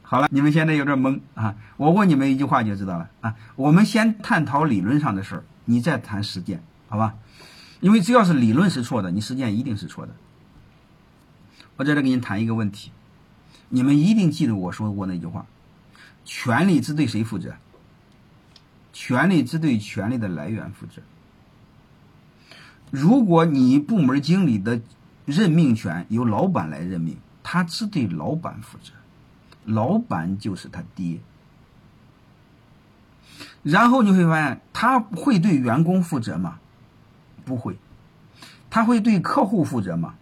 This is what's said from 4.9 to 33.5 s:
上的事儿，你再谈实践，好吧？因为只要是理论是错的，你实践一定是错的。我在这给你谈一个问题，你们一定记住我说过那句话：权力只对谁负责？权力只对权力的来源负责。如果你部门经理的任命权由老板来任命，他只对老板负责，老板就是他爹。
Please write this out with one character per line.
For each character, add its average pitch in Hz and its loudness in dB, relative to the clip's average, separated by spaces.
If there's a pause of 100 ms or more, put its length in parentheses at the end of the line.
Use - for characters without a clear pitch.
上 135 -2
的 95 -4
事 98 -12
儿， 82 -10 (220)
你 120 2
再 127 -2
谈 104 -8
实 95 -10
践， 85 -10 (260)
好 107 -8
吧？ 110 -2 (680)
因 185 4
为 226 6
只 185 0
要 240 6
是 175 4
理 120 4
论 180 4
是 127 -4
错 120 -4
的， 90 -4
你 95 -2
实 127 -8
践 123 -2
一 117 -2
定 123 -6
是 90 -10
错 80 -14
的。 - -18 (1600)
我 135 -4
在 147 2
这 147 0
给 131 0
你 127 2
谈 110 -4
一 113 0
个 113 0
问 110 -2
题， - -18 (760)
你 127 0
们 143 4
一 185 4
定 190 4
记 - -2
住 110 0
我 90 -6
说 107 -4
过 98 -6
那 92 -6
句 82 -10
话： - -12 (760)
权 127 0
力 156 4
只 131 -6
对 147 0
谁 107 -4
负 110 -6
责？ - -10 (1400)
权 139 0
力 165 4
只 160 -4
对 147 0
权 104 -6
力 127 -4
的 107 -6
来 80 -8
源 98 -8
负 - -18
责。 - -20 (1900)
如 202 4
果 170 4
你 135 4
部 185 0
门 131 2
经 175 0
理 113 0
的 117 -4 (440)
任 165 0
命 151 4
权 87 -6
由 117 -2
老 110 0
板 98 -2
来 73 -10
任 87 -6
命， 82 -6 (260)
他 180 -2
只 208 -8
对 160 -4
老 85 -6
板 160 -10
负 - -20
责， - -20 (720)
老 110 0
板 95 -6
就 104 -8
是 - -16
他 - -14 (120)
爹。 85 -8 (2500)